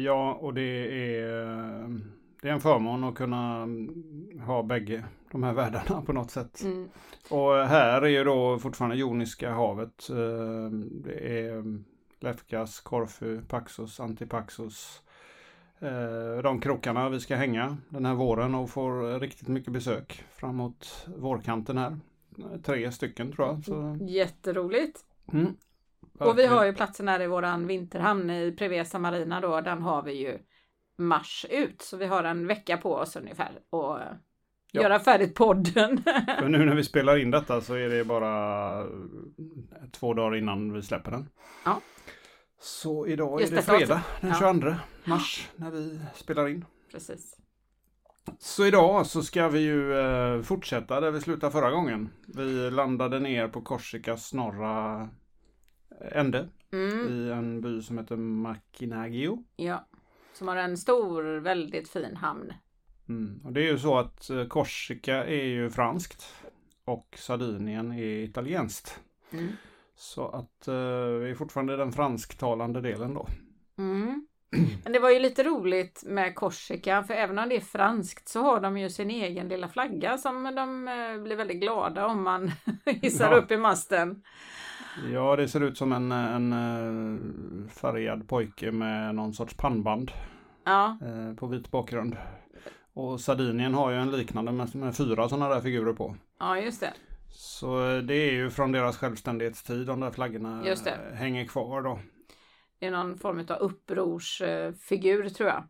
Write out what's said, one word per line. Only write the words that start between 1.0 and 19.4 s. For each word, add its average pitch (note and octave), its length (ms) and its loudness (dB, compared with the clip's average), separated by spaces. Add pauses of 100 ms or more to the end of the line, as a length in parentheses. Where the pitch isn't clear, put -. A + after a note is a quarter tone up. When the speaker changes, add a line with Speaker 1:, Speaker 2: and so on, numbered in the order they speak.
Speaker 1:
är, A2+ 760 -6 (420)
det C#3 80 -4
är D3 40 2
en D3 80 0
förmån B2+ 420 4
att B2 120 -2
kunna A#2+ 520 -4 (800)
ha A#2+ 180 0
bägge A2 400 -2 (280)
de C3 120 -2
här B2 100 0
världarna A#2+ 480 0
på D3 120 -2
något B2 180 -4
sätt. - 320 -10
Speaker 2:
Mm. F#3 260 -4 (400)
Speaker 1:
Och C#3 260 4
här C3+ 460 8
är D3 60 6
ju C#3 160 6
då B2+ 360 4
fortfarande A#2+ 380 -2
Joniska A#2+ 540 -2
havet. A2+ 580 -2
Eh, A2+ 600 -4 (220)
det - 480 -6
är A2+ 240 -6 (560)
Lefkas, A2+ 600 -6
Korfu, A2+ 600 -4
Paxos, A2+ 580 -8
Antipaxos. A2+ 1040 -8 (800)
Eh, A#2 640 -4
de C3 180 4
krokarna B2+ 480 2
vi C3 100 -2
ska B2+ 160 -2
hänga C3 420 0 (120)
den C3+ 160 -2
här B2+ 80 2
våren B2 420 2
och B2+ 140 -2
får B2+ 500 -2
riktigt C#3 280 -10